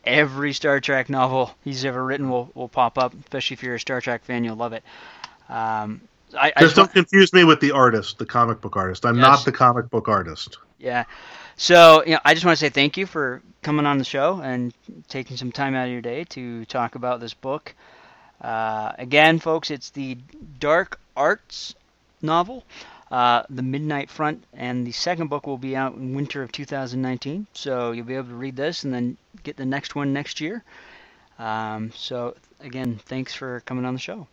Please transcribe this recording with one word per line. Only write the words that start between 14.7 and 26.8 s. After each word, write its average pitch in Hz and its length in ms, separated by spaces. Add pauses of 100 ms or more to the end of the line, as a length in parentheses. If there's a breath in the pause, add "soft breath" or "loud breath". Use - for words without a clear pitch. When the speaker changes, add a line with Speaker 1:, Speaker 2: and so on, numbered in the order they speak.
Speaker 1:
taking 131 300
some 123 140
time 135 220
out 131 120
of 123 60
your 123 100
day 123 240
to 120 400
talk 120 300
about 123 240
this 113 140
book. - 400 (680 soft breath)
Uh, 110 580
again, 151 400
folks, 160 320
it's 143 200
the 131 260 (420)
Dark 156 400 (160)
Arts - 580 (480)
novel, 175 420 (460 loud breath)
uh, 123 400
The 131 140
Midnight 143 480
Front, 151 320 (100)
and 123 320
the 120 60
second 165 380
book 147 180
will 139 100
be 131 180
out 131 200
in 127 180
winter 139 300
of 120 80
two 147 140
thousand 131 360